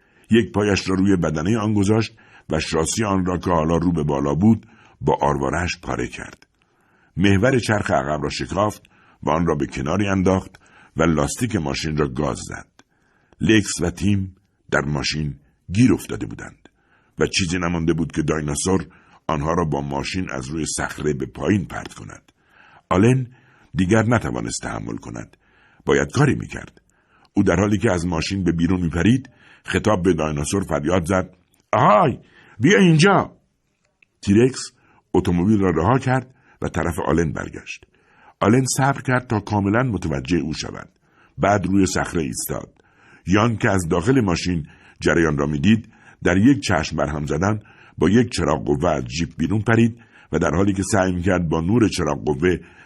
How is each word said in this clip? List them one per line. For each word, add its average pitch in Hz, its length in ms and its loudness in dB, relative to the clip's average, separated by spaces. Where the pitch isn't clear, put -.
یک 110 220 4
پایش 101 360 0
را 95 60 0
روی 95 220 2
بدنهٔ 80 420 0
آن 107 160 0
گذاشت 104 420 0
و 78 100 -2
شاسی 82 440 -2
آن 95 220 0
را 90 120 -2
که 92 120 -4
حالا 82 260 2
رو 85 160 0
به 80 100 -2
بالا 71 320 0
بود 107 320 2
با - 200 0
آرواره‌اش 71 600 -2
پاره 62 260 -6
کرد. - 400 -16
محور 101 420 4
چرخ 107 320 -2
عقب 73 320 0
را 71 60 -4
شکافت 82 540 -4
و 71 80 -2
آن 85 160 0
را 80 80 2
به 69 120 -2
کناری 82 420 -4
انداخت 95 520 0
و 78 60 2
لاستیک 82 540 0
ماشین 76 400 -4
را 73 120 0
گاز 64 300 -4
زد. - 280 -14
لکس 107 400 2
و 87 100 -2
تیم 95 460 -4
در 71 100 0
ماشین 71 600 -6
گیر 110 200 4
افتاده - 340 -6
بودند - 420 -16
و 76 80 2
چیزی 90 320 -2
نمانده 85 340 0
بود 80 200 -2
که 82 100 -2
دایناسور 78 640 -2
آنها 78 260 -2
را 87 120 0
با 71 160 -2
ماشین 71 500 -6
از 65 180 -8
روی 76 180 -6
صخره 73 360 -4
به 65 140 -6
پایین 78 380 -2
پرت - 300 -12
کند. - 380 -20
آلن 117 360 2
دیگر 98 280 2
نتوانست 62 600 -2
تحمل 55 340 -8
کند. 58 400 -14
باید 71 260 2
کاری 143 220 2
می‌کرد. - 460 -12
او 101 80 4
در 90 140 2
حالی 104 220 2
که 101 140 2
از 87 140 -2
ماشین 90 380 -4
به 85 80 0
بیرون 85 280 0
می‌پرید، 87 500 2
خطاب 98 380 0
به 90 120 4
دایناسور 78 480 -2
فریاد 80 420 -2
زد: 92 320 -2
«آهای، 143 460 4
بیا 190 180 4
اینجا!» 170 580 4
تیرکس 113 380 4
اتومبیل 92 440 2
را 95 120 2
رها 87 280 2
کرد 127 360 -2
و 80 60 -2
طرف 82 380 -4
آلن 80 260 0
برگشت. - 540 -12
آلن 123 240 4
صبر 139 240 0
کرد 127 260 -2
تا 107 140 -2
کاملاً 104 420 0
متوجه 85 560 -2
او 73 160 -4
شود. - 340 -12
بعد 92 280 2
روی 95 200 4
صخره 82 360 -2
ایستاد. - 600 -8
یان 104 300 2
که 117 140 0
از 92 180 0
داخل 90 320 2
ماشین 87 460 -2
جریان 80 380 2
را 71 80 0
می‌دید، 80 420 2
در 87 120 4
یک 123 240 4
چشم 80 360 -2
برهم 73 300 -2
زدن 95 340 0
با 80 120 4
یک 113 200 4
چراغ 76 340 -2
قوه 73 260 0
از 67 140 -2
جیپ 69 320 -6
بیرون 92 240 -2
پرید 117 380 2
و - 60 2
در 82 160 2
حالی 98 180 2
که 95 100 -2
سعی 92 300 0
می‌کرد 87 360 0
با 80 120 0
نور 101 280 2
چراغ 73 360 -4
قوه 78 320 0